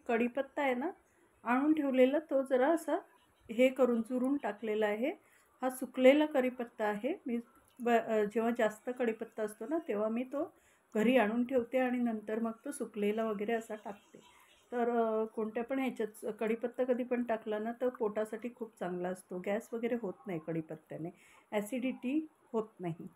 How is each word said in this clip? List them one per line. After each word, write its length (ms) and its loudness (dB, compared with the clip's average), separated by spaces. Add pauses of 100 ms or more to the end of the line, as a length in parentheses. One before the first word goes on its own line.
कढीपत्ता 540 0
आहे 120 2
ना 160 -4 (540)
आणून 300 4
ठेवलेला, 440 4
तो 240 0
जरा 260 4
असा 260 2 (560)
हे 180 6
करून 340 2
चुरून 340 0
टाकलेला 500 -2
आहे. 240 0 (520)
हा 80 0
सुकलेला 560 6
कढीपत्ता 580 -2
आहे. 300 -2 (120)
मी 140 -2 (380)
ब-, 120 0
अ, 340 2
जेव्हा 340 0
जास्त 400 0
कढीपत्ता 440 -4
असतो 260 -6
ना 100 -2 (100)
तेव्हा 200 0
मी 160 -2
तो 300 -6 (400)
घरी 220 4
आणून 300 2
ठेवते 320 0
आणि 200 0
नंतर 400 -2
मग 140 -2 (120)
तो 80 -8
सुकलेला 520 -2
वगैरे 280 -2
असा 220 -4
टाकते. 440 -14 (540)
तर, 180 0
अ, 340 2
कोणत्या 400 -4
पण 140 -2
ह्याच्यात 480 -4 (140)
कढीपत्ता 440 -2
कधी 200 0
पण 180 0
टाकला 360 -4
ना 140 -4
तर 160 -2
पोटासाठी 680 -4
खूप 240 -14
चांगला 300 -4
असतो, 380 -8
गॅस 260 -2
वगैरे 300 -2
होत 240 -8
नाही 200 -4
कढीपत्त्याने, 640 -8 (420)
ॲसिडिटी 760 -4 (240)
होत 160 -2 (120)
नाही. 360 -8